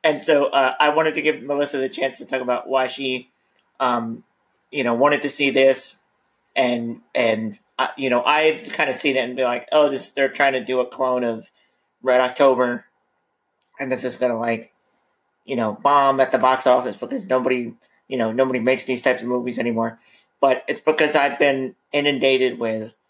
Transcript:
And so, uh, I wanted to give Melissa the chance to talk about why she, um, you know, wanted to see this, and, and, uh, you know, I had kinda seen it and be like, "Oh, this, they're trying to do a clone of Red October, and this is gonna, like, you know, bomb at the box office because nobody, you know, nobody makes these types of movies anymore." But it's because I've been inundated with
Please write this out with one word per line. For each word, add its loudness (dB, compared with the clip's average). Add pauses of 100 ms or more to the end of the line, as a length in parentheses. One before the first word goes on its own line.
And 0
so, 2
uh, 2
I 4
wanted 2
to -4
give -2
Melissa -2
the -2
chance -6
to -16
talk -4
about -4
why 0
she, -6 (500)
um, -2 (480)
you -4
know, 0
wanted 2
to -4
see -2
this, 2 (580)
and, -2 (140)
and, -2 (200)
uh, 0
you -2
know, 2
I 4
had 0
kinda -2
seen 0
it 0
and -8
be 0
like, -2
"Oh, 6
this, -6
they're 0
trying 2
to -2
do -2
a 0
clone -2
of -6 (520)
Red 4
October, 2 (920)
and -6
this -4
is -6
gonna, -2
like, -4 (720)
you -6
know, -2
bomb 4
at 2
the 0
box 2
office 2
because -10
nobody, -2 (320)
you -8
know, -2
nobody 0
makes 0
these -4
types 2
of -8
movies -4
anymore." -2 (420)
But 2
it's -6
because 0
I've 0
been 0 (180)
inundated 2
with -6 (140)